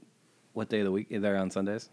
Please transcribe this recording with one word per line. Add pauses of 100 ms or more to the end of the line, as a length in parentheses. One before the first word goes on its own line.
(540)
what
day
of
the
week?
They're
on
Sundays?